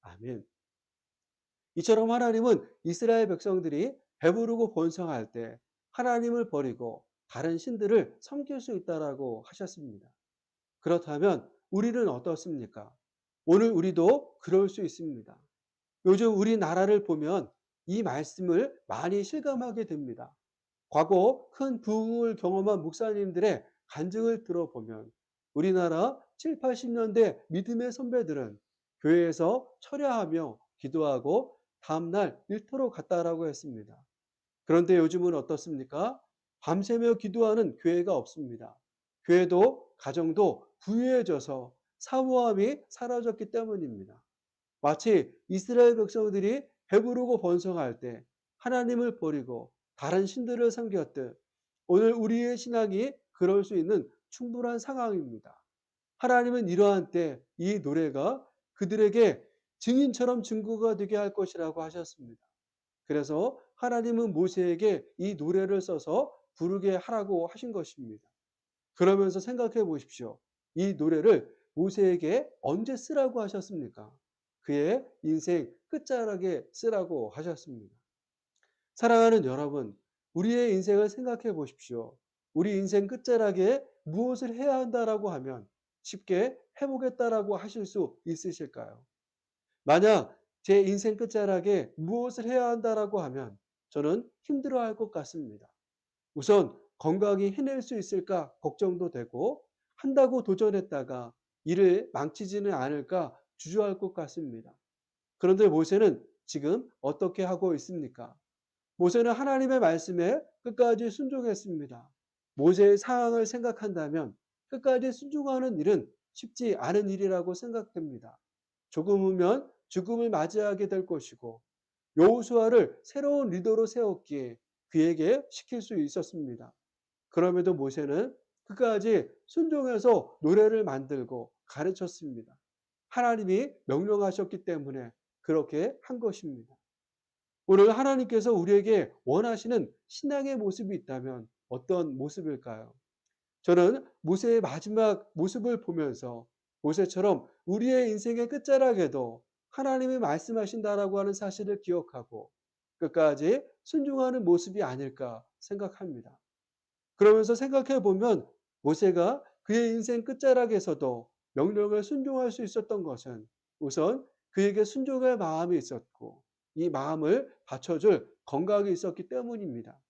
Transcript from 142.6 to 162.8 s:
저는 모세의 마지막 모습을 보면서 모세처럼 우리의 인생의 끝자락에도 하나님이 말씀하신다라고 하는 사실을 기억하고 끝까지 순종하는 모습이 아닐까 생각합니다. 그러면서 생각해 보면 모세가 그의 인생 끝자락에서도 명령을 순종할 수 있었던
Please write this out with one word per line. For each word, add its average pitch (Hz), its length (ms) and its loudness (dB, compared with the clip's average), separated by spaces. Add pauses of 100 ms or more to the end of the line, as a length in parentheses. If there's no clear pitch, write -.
저는 180 440 6 (160)
모세의 220 400 2
마지막 208 720 0
모습을 220 480 -2
보면서 131 640 -6 (340)
모세처럼 185 640 0 (180)
우리의 240 440 2
인생의 233 400 -4
끝자락에도 190 920 0 (300)
하나님이 262 460 -2
말씀하신다라고 202 960 -2
하는 196 160 -2
사실을 202 480 -6
기억하고 147 680 -8 (480)
끝까지 156 640 2 (200)
순종하는 262 640 -2
모습이 175 380 2
아닐까 127 600 -8 (160)
생각합니다. 185 760 -12 (800)
그러면서 214 400 8
생각해 269 460 0
보면 196 460 2 (340)
모세가 180 600 2 (200)
그의 233 280 2
인생 233 320 -2
끝자락에서도 220 1080 0 (240)
명령을 208 500 0
순종할 262 480 -4
수 247 120 -8
있었던 214 400 -4